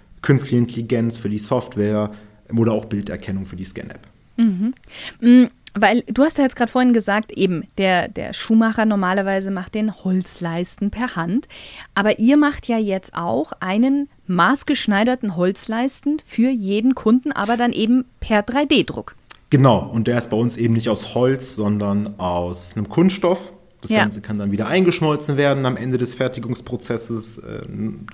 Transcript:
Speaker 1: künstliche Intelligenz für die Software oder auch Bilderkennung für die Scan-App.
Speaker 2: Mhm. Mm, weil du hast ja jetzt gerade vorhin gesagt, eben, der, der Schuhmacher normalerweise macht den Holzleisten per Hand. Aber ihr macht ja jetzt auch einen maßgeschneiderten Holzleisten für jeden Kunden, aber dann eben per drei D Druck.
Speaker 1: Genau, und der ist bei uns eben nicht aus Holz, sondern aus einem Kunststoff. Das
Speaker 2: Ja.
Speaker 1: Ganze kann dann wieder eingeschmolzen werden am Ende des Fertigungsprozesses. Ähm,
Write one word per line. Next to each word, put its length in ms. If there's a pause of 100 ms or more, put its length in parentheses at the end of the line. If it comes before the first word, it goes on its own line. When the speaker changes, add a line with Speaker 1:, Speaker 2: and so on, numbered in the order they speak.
(220)
Speaker 1:
künstliche 360
Intelligenz 600
für 120
die 100
Software 680 (460)
oder 160
auch 140
Bilderkennung 600
für 120
die 80
Scan-App. 420 (300)
Speaker 2:
Mhm. 360 (460)
Mm, 260 (300)
weil 280
du 200
hast 140
ja 60
jetzt 120
gerade 160
vorhin 220
gesagt, 380
eben, 320 (160)
der, 280
der 260
Schuhmacher 520
normalerweise 640
macht 240
den 300
Holzleisten 880
per 240
Hand. 320 (480)
Aber 240
ihr 180
macht 300
ja 100
jetzt 380
auch 440
einen 480 (200)
maßgeschneiderten 1080
Holzleisten 880
für 260
jeden 440
Kunden, 380
aber 260
dann 140
eben 340 (140)
per 240
drei 220
D 180
Druck. 320 (340)
Speaker 1:
Genau, 380
und 200
der 100
ist 140
bei 60
uns 200
eben 160
nicht 160
aus 260
Holz, 400
sondern 640
aus 560
einem 140
Kunststoff. 640 (280)
Das 100
Speaker 2:
Ja. 80
Speaker 1:
Ganze 220
kann 180
dann 120
wieder 160
eingeschmolzen 720
werden 280
am 120
Ende 220
des 140
Fertigungsprozesses. 1300 (260)
Ähm, 460